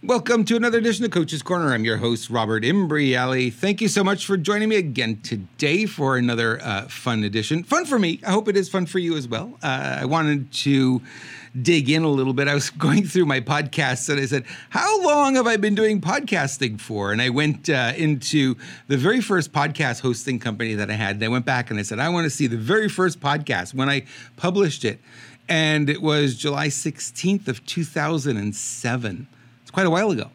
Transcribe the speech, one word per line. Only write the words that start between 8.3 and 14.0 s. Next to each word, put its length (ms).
hope 160
it 100
is 100
fun 200
for 100
you 180
as 120
well. 340
Uh, 400
I 40
wanted 480
to 500
dig 300
in 100
a 60
little 260
bit. 140
I 80
was 140
<laughs> 20
going 340
through 220
my 140
podcasts 680